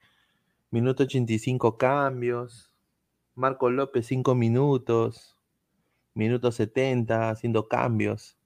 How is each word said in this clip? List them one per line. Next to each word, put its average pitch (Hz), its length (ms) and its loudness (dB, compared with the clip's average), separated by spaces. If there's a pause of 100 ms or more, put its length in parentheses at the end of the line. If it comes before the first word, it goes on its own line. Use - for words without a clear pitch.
(720)
minuto 127 320 2
ochenta 123 300 -2
y 107 60 2
cinco 120 380 0
cambios, 123 920 -2 (640)
Marco 131 340 0
López 123 380 -2
cinco 127 280 0
minutos, 117 1040 0 (800)
minuto 117 360 0
setenta 113 800 0
haciendo 110 380 -2
cambios. 110 800 -2